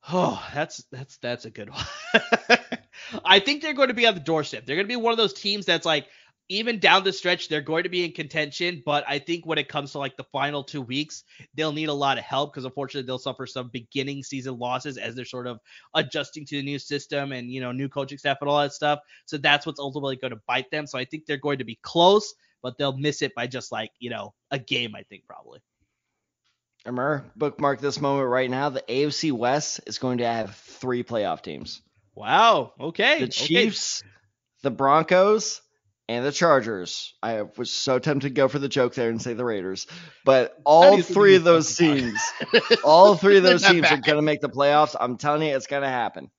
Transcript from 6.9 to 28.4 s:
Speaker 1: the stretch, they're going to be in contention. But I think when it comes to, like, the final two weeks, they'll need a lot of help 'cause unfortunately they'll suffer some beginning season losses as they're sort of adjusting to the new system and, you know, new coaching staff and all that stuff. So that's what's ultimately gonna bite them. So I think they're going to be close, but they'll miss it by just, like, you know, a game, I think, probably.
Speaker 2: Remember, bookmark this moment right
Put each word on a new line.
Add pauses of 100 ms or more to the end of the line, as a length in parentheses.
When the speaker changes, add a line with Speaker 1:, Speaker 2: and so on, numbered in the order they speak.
Speaker 1:
the
stretch,
they're
going
to
be
in
contention.
But
I
think
when
it
comes
to,
like,
the
final
two
weeks, (320)
they'll
need
a
lot
of
help
'cause
unfortunately
they'll
suffer
some
beginning
season
losses
as
they're
sort
of (360)
adjusting
to
the
new
system
and,
you
know,
new
coaching
staff
and
all
that
stuff. (260)
So
that's
what's
ultimately
gonna (120)
bite
them.
So
I
think
they're
going
to
be
close, (260)
but
they'll
miss
it
by
just,
like,
you
know, (160)
a
game,
I
think,
probably. (1200)
Speaker 2:
Remember, (100)
bookmark
this
moment
right